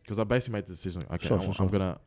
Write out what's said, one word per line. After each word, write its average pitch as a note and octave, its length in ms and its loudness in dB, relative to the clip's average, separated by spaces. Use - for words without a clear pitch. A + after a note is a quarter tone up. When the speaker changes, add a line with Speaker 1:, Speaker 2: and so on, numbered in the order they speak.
Speaker 1:
'cause G#2 120 -4
I A2 40 2
basically A#2+ 300 2
made G2+ 120 -2
the F#2 80 -12
decision, F2 380 -4
"Okay, - 160 -2
Speaker 2:
Sure, G#2+ 100 4
Speaker 1:
I'm, F2+ 60 0
Speaker 2:
sure, F#2+ 60 0
Speaker 1:
I'm F#2+ 60 -2
Speaker 2:
sure. F#2+ 140 4
Speaker 1:
gonna, F#2+ 380 0